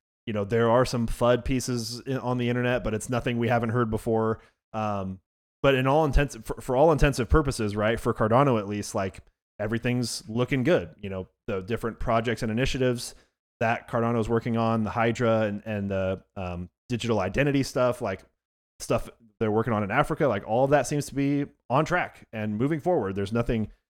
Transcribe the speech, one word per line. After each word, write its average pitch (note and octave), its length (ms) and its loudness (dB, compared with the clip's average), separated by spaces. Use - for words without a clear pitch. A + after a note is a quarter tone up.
you A2+ 80 -6
know, G#2 100 -2
there A2+ 260 2
are B2 160 6
some A#2 220 -2
fud A#2+ 380 2
pieces A#2+ 640 -4
i-, C3+ 60 -4
on B2 240 -2
the A#2+ 120 0
internet, B2 340 0
but G#2+ 100 -2
it's G#2 160 -6
nothing B2 300 -2
we A#2 80 0
haven't A#2+ 220 2
heard A#2 200 0
before. A2+ 500 0
Um, G2+ 460 -6
but C#3 120 4
in C3 120 0
all D3+ 180 4
intents, C#3 380 0
for, - 160 -8
for B2+ 160 -4
all D#3 160 6
intensive C#3 380 2
purposes, B2+ 460 2
right, G#2+ 240 0
for A#2+ 140 0
Cardano A#2+ 440 4
at G2+ 100 -2
least, G#2 280 -6
like, G2 240 -4
everything's A#2 680 -2
looking B2 360 0
good. B2 340 2
You G2+ 120 -10
know, F#2+ 180 -8
the G2 140 -4
different A2 380 -4
projects A2+ 420 0
and A2+ 100 -2
initiatives B2 640 0
that A2+ 280 0
Cardano A#2 320 0
is A2 80 0
working A#2 300 0
on, A2+ 260 2
the G#2 60 -2
Hydra A2+ 520 2
and, G2+ 240 -2
and G2+ 260 -4
the, F#2+ 320 -2
um, F2+ 340 -8
digital A2+ 300 0
identity C#3 420 2
stuff, B2 400 -2
like, G2 220 -6
stuff - 280 -2
they're A2 120 2
working A2 220 2
on G#2 100 0
in G2 80 -4
Africa, D3 360 0
like, G2+ 200 -2
all A#2 160 2
of C#3 80 2
that D3 160 4
seems D3 200 -4
to - 80 -14
be C#3 300 0
on C#3+ 160 2
track - 480 -4
and G#2+ 240 -4
moving C#3+ 220 0
forward. B2 360 0
There's G2 180 -2
nothing A#2 360 -2